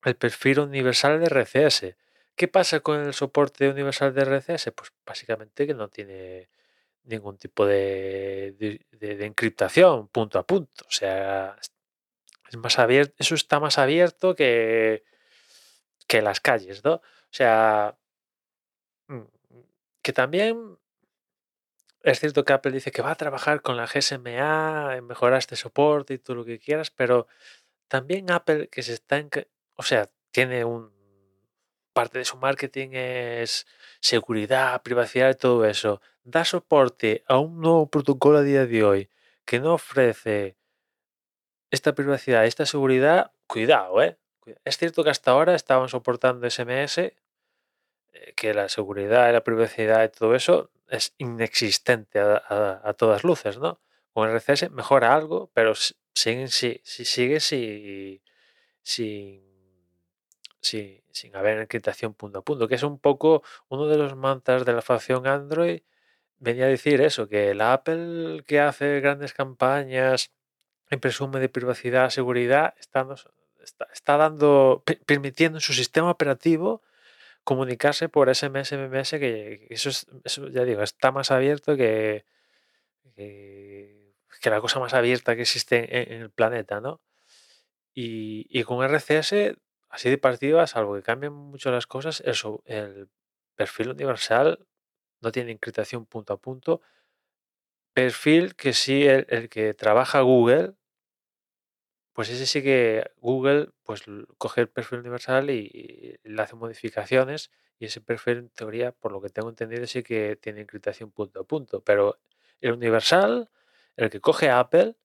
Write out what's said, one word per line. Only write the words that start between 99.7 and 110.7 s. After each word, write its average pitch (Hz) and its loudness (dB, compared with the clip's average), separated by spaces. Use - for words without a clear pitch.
trabaja 123 2
Google, 131 4
pues 107 -6
ese 127 -8
sí 139 -2
que 123 2
Google, 131 0
pues, 107 -12
l-, 104 -18
coge - -4
el 117 0
perfil 123 -10
universal 127 -4
y, - -10
y 110 -20
le 107 -6
hace 107 -6
modificaciones, 117 -4
y 113 -14
ese 110 -14
perfil, 120 -4
en 120 -16
teoría, 117 -8
por 107 -10
lo 98 -12
que 101 -10
tengo 110 -8
entendido, 117 -10
sí 123 -8
que 107 -4
tiene 107 -14
encriptación 104 -10